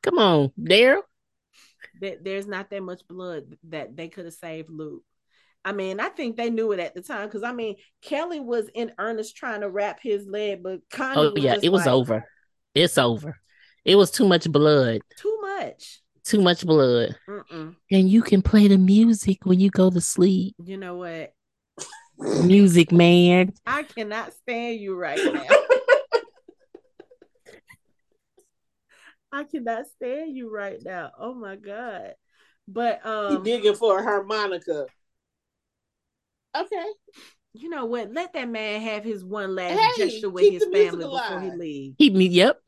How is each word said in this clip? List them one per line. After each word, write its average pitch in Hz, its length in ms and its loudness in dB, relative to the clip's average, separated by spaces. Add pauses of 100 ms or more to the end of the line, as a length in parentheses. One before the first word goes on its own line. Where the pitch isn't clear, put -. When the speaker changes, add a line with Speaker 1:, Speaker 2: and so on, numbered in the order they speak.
Speaker 1:
Come - 180 -2
on, 160 400 4
Daryl. 240 420 4 (960)
Speaker 2:
There, 190 220 -10
there's 190 240 -8
not 196 240 -12
that 196 140 -10
much 180 240 -14
blood 170 500 -14 (120)
that 143 280 -12
they 165 120 -12
coulda 170 200 -16
saved 160 400 -16
Luke. 156 340 -14 (640)
I 190 60 -6
mean, 190 280 -6
I 330 100 -4
think 240 280 -8
they 233 140 -4
knew 226 200 -2
it 190 80 -2
at 170 140 -8
the 180 80 -14
time, 208 280 -10
'cause, 208 120 -10
I 240 120 -8
mean, 220 240 -8 (260)
Kelly 311 360 -6
was 233 360 -6
in 226 240 -8
earnest 220 360 -8
trying 220 260 -10
to 202 80 -6
wrap 208 300 -6
his 202 280 -6
leg, 196 340 -8
but 185 200 -10 (100)
Connie 262 300 -4
Speaker 1:
Oh, 147 120 2
Speaker 2:
was 143 100 -4
Speaker 1:
yeah, 127 100 2
Speaker 2:
just 110 120 -2
Speaker 1:
it 170 40 4
was 185 160 2
Speaker 2:
like 131 80 4
Speaker 1:
over. 120 300 0 (520)
It's 160 240 2
over. 127 400 -2 (440)
It 185 120 4
was 202 160 6
too 226 160 2
much 170 240 2
blood. 143 500 4 (160)
Speaker 2:
Too 440 240 -6
much. 381 600 -12 (220)
Speaker 1:
Too 208 180 2
much 175 260 2
blood. 123 500 2 (100)
Speaker 2:
Mm-mm. 170 480 -18 (160)
Speaker 1:
And 190 180 4
you 220 120 6
can 190 220 2
play 208 240 6
the 196 100 8
music 202 680 4
when 185 160 4
you 196 120 4
go 185 180 4
to 180 120 0
sleep. 185 640 2
Speaker 2:
You 190 140 -14
know 180 200 -12
what? 165 360 -14 (1120)
Speaker 1:
Music 180 480 6
man. 175 640 6 (120)
Speaker 2:
I 285 180 -4
cannot 214 500 -12
stand 233 460 -8
you 196 160 -8
right 160 280 -6
now. - 280 -4
<laughs> 587 160 4 (3750)
I 277 120 -8
cannot 247 440 -8
stand 277 480 -10
you 240 180 -12
right 202 300 -10
now. 175 360 -12
Oh 233 140 -12
my 208 220 -16
God. 202 580 -14 (540)
But, 226 360 -4
Speaker 3:
He 220 60 -10
Speaker 2:
um, 202 340 -4
Speaker 3:
digging 214 320 0
for 208 240 0
a 202 40 -6
harmonica. 196 840 -4 (1700)
Okay. 370 280 -6 (680)
Speaker 2:
You 254 160 -16
know 285 160 -8
what? 226 280 -8
Let 349 200 -10
that 254 160 -8
man 214 320 -8
have 214 220 -8
his 208 200 -8
one 190 320 -8
last 185 240 -4 (180)
Speaker 3:
Hey, 403 80 0
Speaker 2:
gesture 330 240 -6
with 254 160 0
Speaker 3:
keep 392 100 6
Speaker 2:
his 349 80 0
Speaker 3:
the 370 60 -2
music 359 220 2
Speaker 2:
family 339 140 -8
before 240 340 -8
he 185 120 -8
Speaker 3:
alive. 175 80 -12
Speaker 2:
leaves. 139 380 -12
Speaker 1:
Keep 196 160 6
me, 190 140 4
yep. 180 400 4